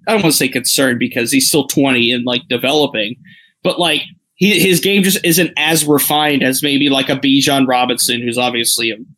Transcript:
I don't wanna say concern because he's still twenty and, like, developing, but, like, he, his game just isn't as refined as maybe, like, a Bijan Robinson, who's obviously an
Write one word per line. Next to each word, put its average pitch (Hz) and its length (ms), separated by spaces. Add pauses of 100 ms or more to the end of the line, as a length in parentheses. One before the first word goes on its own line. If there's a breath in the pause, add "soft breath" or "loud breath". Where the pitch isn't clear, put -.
I 208 60
don't 214 100
wanna 160 100
say 135 160
concern 127 500
because - 340
he's 135 160
still 143 180
twenty 123 460
and, 123 120
like, 123 240
developing, 123 680 (460 soft breath)
but, 180 180
like, 156 220 (320)
he, 190 260
his 180 200
game 196 220
just 190 220
isn't 170 320
as 151 300
refined 147 560
as 131 200
maybe, 143 280
like, 135 180
a 135 80
Bijan 135 500
Robinson, 123 540
who's 120 160
obviously 120 540
an 107 160 (120)